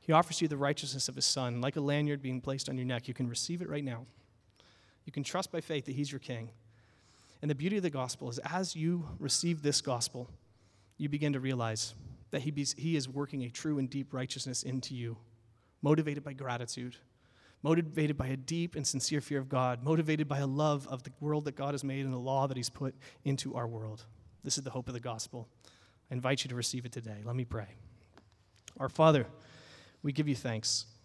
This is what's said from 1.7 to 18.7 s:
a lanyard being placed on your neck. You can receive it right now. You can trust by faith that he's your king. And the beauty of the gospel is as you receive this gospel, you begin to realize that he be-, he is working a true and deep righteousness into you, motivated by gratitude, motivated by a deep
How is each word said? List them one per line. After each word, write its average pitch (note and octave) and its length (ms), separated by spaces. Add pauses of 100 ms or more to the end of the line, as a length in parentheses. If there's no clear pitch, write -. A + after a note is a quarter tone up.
a D#3+ 60
lanyard C#3+ 420
being B2+ 180
placed C3+ 280
on C3+ 80
your B2+ 80
neck. B2 240
You B2+ 60
can B2+ 140
receive E3+ 340
it E3+ 60
right D3 140
now. B2+ 240 (1000)
You D3 60
can C#3+ 120
trust - 260
by E3 100
faith D3+ 260
that C#3 100
he's C#3+ 160
your C3+ 80
king. A2+ 300 (920)
And D3+ 80
the D3 60
beauty F#3+ 220
of F#3+ 40
the F3+ 80
gospel C3 380
is A#2+ 160
as F3 320
you D#3+ 320 (100)
receive D#3+ 440
this C#3+ 180
gospel, B2 500 (680)
you D3 100
begin D3 240
to C3+ 80
realize A#2+ 540 (360)
that C#3 120
he D3 100
be-, C#3+ 140 (100)
he D#3+ 180
is C3+ 140
working C3+ 340
a B2 60
true D3 300
and C3+ 120
deep C3+ 220
righteousness B2+ 500
into C3 320
you, A#2 220 (680)
motivated D3 400
by C#3+ 100
gratitude, B2 640 (680)
motivated D#3 540
by C3 120
a C3 80
deep E3 400